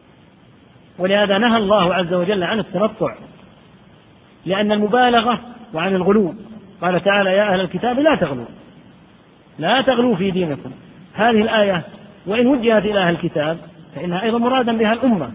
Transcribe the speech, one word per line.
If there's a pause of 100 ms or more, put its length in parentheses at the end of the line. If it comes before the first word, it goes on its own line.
(1000)
ولهذا
نهى
الله
عز
وجل
عن
التنطع، (1300)
لأن
المبالغة، (340)
وعن
الغلو. (460)
قال
تعالى:
"يا
أهل
الكتاب
لا
تغلوا، (1120)
لا
تغلوا
في
دينكم". (440)
هذه
الآية (440)
وإن
وجهت
إلى
أهل
الكتاب (360)
فإنها
أيضا
مرادا
بها
الأمة،